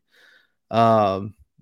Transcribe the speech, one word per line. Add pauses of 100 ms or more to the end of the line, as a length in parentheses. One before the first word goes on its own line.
(680)
Um, (280)